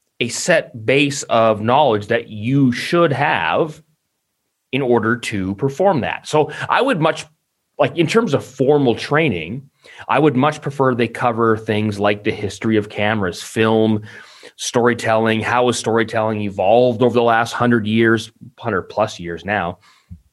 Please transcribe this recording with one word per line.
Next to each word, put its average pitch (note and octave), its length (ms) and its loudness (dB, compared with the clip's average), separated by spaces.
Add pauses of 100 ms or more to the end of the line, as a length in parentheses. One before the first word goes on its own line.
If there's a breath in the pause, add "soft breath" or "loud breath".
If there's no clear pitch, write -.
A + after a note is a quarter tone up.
(220)
a A#2+ 80 -2
set C3+ 560 -2
base C#3 380 0
of A2+ 360 2
knowledge A2+ 480 2
that A2+ 220 -2
you B2 420 2
should E3+ 400 2
have D3 720 -2 (880)
in C3+ 100 -2
order A#2+ 340 2
to G2 380 -6
perform C#3 480 0
that. E2 260 -8
So D3+ 240 0 (160 loud breath)
I F#3+ 140 2
would B3 180 0
much, D#3 280 -2 (500)
like, C#3 180 0
in E3 120 2
terms A3 260 0
of A#2+ 100 0
formal C3+ 520 2
training, A#2+ 760 -2 (380 loud breath)
I B2 100 2
would D3 180 4
much D3 280 0
prefer C3+ 320 0
they A#2 120 0
cover A2+ 500 0
things G#2+ 420 -2
like G#2 240 0
the A2 80 0
history A2 440 -4
of G#2+ 140 0
cameras, G#2 540 -2
film, A2 580 0 (540 loud breath)
storytelling, A2+ 840 0
how A#2+ 260 0
has A#2+ 100 0
storytelling A2 640 -2
evolved G#2 600 2
over A#2 100 4
the A#2+ 80 2
last A#2 300 2
hundred A#2+ 340 2
years, A2+ 460 2 (260)
hundred G2+ 260 -4
plus - 360 -4
years E2+ 260 -10
now, F#2 320 -2 (560 soft breath)